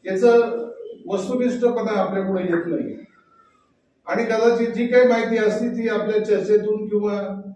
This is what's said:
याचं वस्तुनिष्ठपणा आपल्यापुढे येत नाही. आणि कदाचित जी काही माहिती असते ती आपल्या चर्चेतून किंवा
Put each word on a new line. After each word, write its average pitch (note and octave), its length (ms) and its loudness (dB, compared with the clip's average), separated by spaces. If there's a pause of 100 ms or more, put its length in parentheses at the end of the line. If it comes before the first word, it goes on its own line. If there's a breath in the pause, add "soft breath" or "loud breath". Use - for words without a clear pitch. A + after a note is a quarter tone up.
याचं A#3 520 4 (480)
वस्तुनिष्ठपणा A#3 920 0
आपल्यापुढे F#3+ 420 -2
येत E3+ 240 -2
नाही. - 380 -6 (1000)
आणि G#3+ 180 -2
कदाचित A#3 420 2
जी A#3+ 200 -2
काही B3 220 6
माहिती A3+ 300 0
असते G#3+ 300 0
ती A3+ 200 -4
आपल्या G#3+ 360 -2
चर्चेतून G#3 640 0
किंवा G3+ 520 -4 (160)